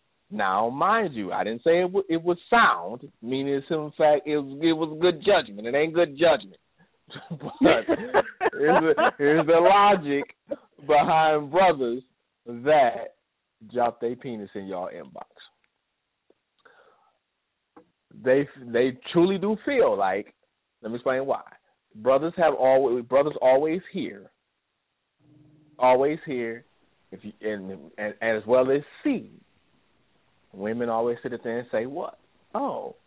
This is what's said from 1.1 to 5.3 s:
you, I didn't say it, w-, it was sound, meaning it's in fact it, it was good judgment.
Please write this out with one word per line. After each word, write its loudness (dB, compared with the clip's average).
you, -8
I -4
didn't -6
say 4
it, 0
w-, -2
it -2
was -2
sound, 0
meaning -4
it's -4
in -6
fact 2
it, -6
it -2
was -4
good 0
judgment. 0